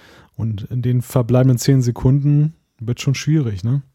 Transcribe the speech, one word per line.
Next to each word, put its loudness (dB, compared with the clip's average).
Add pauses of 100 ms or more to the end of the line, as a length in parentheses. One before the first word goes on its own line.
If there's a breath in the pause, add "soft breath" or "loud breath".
(360 loud breath)
Und -6
in -4
den 0
verbleibenden 2
zehn 2
Sekunden 2 (260)
wird -6
schon -2
schwierig, -2
ne? -2 (140)